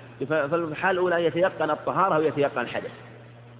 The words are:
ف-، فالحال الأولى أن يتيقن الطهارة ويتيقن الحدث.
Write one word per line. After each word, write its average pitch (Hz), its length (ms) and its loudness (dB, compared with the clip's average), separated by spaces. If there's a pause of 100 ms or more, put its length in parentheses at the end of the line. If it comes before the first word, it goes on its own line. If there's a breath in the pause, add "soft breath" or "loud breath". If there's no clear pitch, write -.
(300)
ف-، 156 40 0
فالحال 160 640 0
الأولى 175 220 2
أن 175 40 2
يتيقن 160 500 2
الطهارة 165 480 2
ويتيقن 143 420 2
الحدث. 101 300 -6 (680)